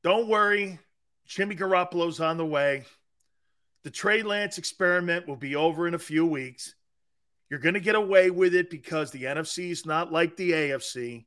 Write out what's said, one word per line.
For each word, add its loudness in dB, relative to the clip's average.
Don't 2
worry, 2
Jimmy -4
Garoppolo's 0
on 0
the -2
way. 0
The -14
Trey 0
Lance -4
experiment 0
will -8
be -8
over 2
in -2
a -4
few 0
weeks. -6
You're -8
gonna 0
get 2
away 6
with 4
it 2
because -6
the -12
N -2
F -6
C -6
is -8
not -2
like 2
the 0
A 0
F -8
C. -10